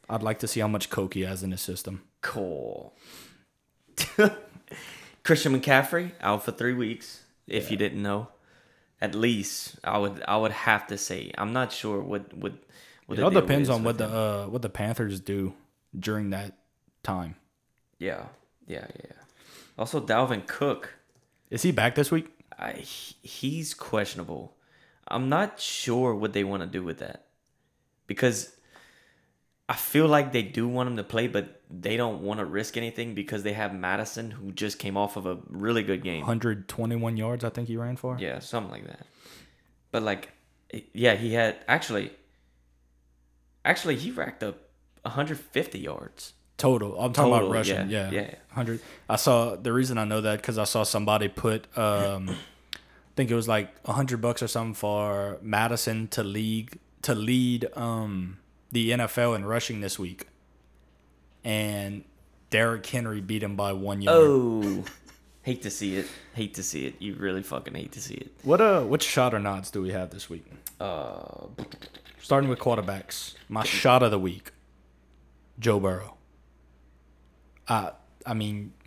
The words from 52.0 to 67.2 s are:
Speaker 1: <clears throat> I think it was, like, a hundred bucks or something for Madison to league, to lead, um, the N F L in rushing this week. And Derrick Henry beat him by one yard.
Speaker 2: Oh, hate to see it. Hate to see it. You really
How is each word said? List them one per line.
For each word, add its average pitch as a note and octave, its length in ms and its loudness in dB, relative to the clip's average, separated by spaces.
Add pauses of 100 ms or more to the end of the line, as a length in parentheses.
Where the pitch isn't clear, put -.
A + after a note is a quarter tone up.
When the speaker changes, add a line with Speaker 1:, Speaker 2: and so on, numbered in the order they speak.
Speaker 1:
<clears throat> - 440 -10
I - 40 -12 (380)
think B2 160 2
it A#2 40 4
was, A2+ 120 0
like, G#2+ 260 2 (120)
a A#2+ 80 -2
hundred B2+ 280 2
bucks A#2+ 220 0
or A2+ 40 -2
something A2+ 280 -4
for G#2 640 -2
Madison A2 680 0
to A2+ 140 -2
league, A2 540 -2 (240)
to B2 140 0
lead, B2 500 2 (100)
um, G#2 640 -4 (340)
the A#2 220 2
N B2 60 2
F A2+ 180 0
L A#2+ 160 4
in G2+ 120 -2
rushing A2+ 360 -2
this G2 160 -4
week. F2+ 300 -8 (1160)
And G#2 600 -2 (460)
Derrick A2+ 360 2
Henry A2+ 360 -4
beat G#2 220 -2
him G2+ 120 -2
by G2+ 180 0
one G2 280 -2
yard. D#3 180 8
Speaker 2:
Oh, A2+ 640 6 (580)
hate B2+ 220 -4
to G2+ 80 -6
see G2 260 -2
it. F#2+ 80 -2 (300)
Hate A2 200 -6
to F#2+ 80 -8
see C#2 220 -6
it. - 160 -10
You G2 140 -6
really F#2+ 260 -2